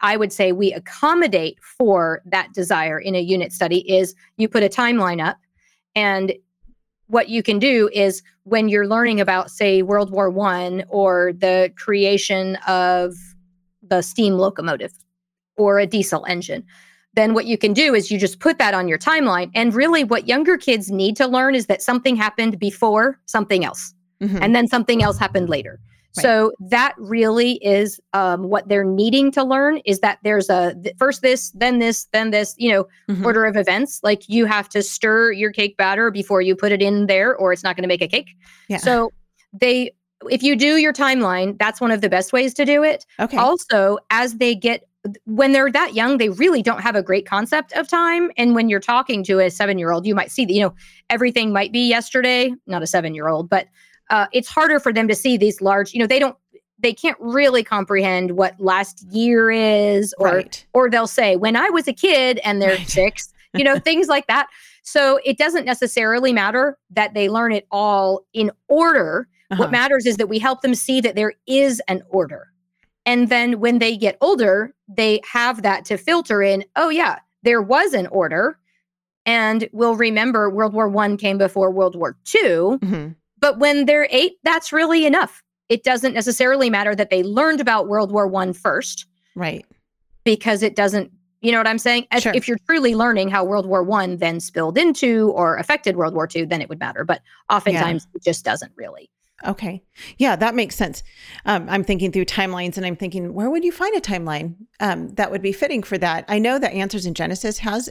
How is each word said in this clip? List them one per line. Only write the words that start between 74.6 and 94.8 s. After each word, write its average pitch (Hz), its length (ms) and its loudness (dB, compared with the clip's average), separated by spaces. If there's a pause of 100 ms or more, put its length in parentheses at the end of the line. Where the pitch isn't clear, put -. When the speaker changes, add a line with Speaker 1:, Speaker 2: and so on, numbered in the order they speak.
Speaker 1:
they 214 340 0 (120)
have 240 300 -2
that 196 240 -2
to 208 100 -4
filter 220 460 0
in, 196 220 2 (120)
"Oh 320 140 0
yeah, 311 280 -2 (240)
there 233 200 2
was 294 300 2
an 190 140 -2
order." 185 520 -2 (680)
And 226 460 0
we'll 226 240 0
remember 226 520 0
World 208 240 0
War 214 160 0
One 208 280 0
came 196 220 -2
before 190 320 2
World 185 260 0
War 165 280 -6
Two. 202 580 2
Speaker 2:
Mm-hmm. 170 260 -4 (320)
Speaker 1:
But 285 180 2
when 285 280 2
they're 294 240 4
eight, 311 320 0
that's 330 300 -2
really 320 340 2
enough. 302 360 0 (260)
It 233 160 0
doesn't 247 300 0
necessarily 254 560 2
matter 208 240 0
that 196 160 -2
they 185 120 2
learned 277 380 0
about 220 280 0
World 208 220 0
War 208 160 2
One 185 260 -2
first. - 540 -6 (280)
Speaker 2:
Right. 170 300 -8 (600)
Speaker 1:
Because 214 380 0
it 214 140 -2
doesn't, 202 340 0 (320)
you 226 100 0
know 226 60 2
what 226 100 2
I'm 226 100 0
saying? 240 340 0
If, 240 100 0
Speaker 2:
Sure. 226 120 -2
Speaker 1:
if 247 140 -2
you're 233 180 -2
truly 269 280 2
learning 214 340 0
how 190 160 0
World 196 220 0
War 185 160 0
One 185 340 -2
then 170 240 -2
spilled 165 380 -2
into 240 540 2